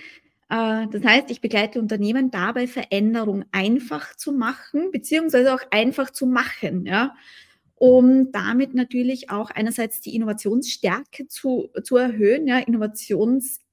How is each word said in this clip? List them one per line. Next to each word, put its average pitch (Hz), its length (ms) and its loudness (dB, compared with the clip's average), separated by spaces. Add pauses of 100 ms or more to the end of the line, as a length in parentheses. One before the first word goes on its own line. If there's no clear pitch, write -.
(500)
Äh, 220 420 -2
das 214 120 -6
heißt, 254 280 4
ich 233 100 -10
begleite 220 380 -2
Unternehmen 220 500 0
dabei, 233 380 -4
Veränderung 214 840 -2
einfach 226 640 -2
zu - 160 -8
machen, 285 600 -4
beziehungsweise 269 640 2
auch 254 80 -4 (100)
einfach 226 400 0
zu - 160 -4
machen, 196 580 -2
ja, 226 300 -2 (600)
um 254 560 8
damit 233 420 -2
natürlich 247 560 -2
auch 214 200 -6
einerseits 226 520 -4
die - 140 -10
Innovationsstärke 226 1120 -4
zu, - 420 -4 (140)
zu 247 140 0
erhöhen, 247 500 2
ja, 247 120 2
innovations-, 220 1040 -2 (120)